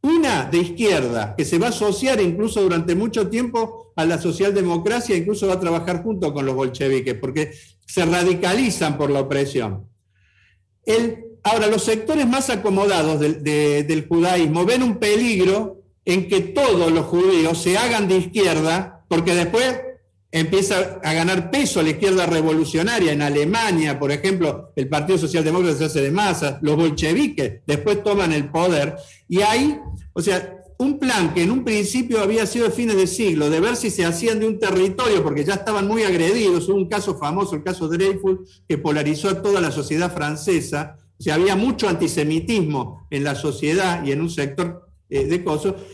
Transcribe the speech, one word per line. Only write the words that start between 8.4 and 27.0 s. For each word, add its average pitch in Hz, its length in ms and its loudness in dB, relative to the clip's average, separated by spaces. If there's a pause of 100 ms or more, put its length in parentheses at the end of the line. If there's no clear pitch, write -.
por 143 120 0
la 139 100 2
opresión. 135 680 -2 (960)
El, 226 400 0 (180)
ahora, 214 240 2
los 214 160 2
sectores 220 440 0
más 262 220 2
acomodados 190 720 2
del, 151 220 0
de, 147 400 2
del 156 260 -2
judaísmo 170 560 2
ven 247 180 2
un 233 140 2
peligro 208 840 2 (240)
en 180 220 0
que 190 120 2
todos 175 500 2
los 165 160 2
judíos 170 520 4
se 180 180 2
hagan 220 320 0
de 185 80 4
izquierda, 175 880 0
porque 170 280 2
después 226 460 0 (500)
empieza 185 720 0
a 156 100 -2
ganar 170 380 0
peso 262 320 0
la 156 80 2
izquierda 185 340 2
revolucionaria. 165 880 0
En 147 80 -2
Alemania, 156 760 0
por 143 140 -2
ejemplo, 170 640 -2
el 135 120 -4
Partido 151 300 0
Socialdemócrata 160 580 0
se 151 80 -2
hace 151 160 -2
de 139 100 0
masas, 170 520 0
los 151 140 2
bolcheviques 160 920 0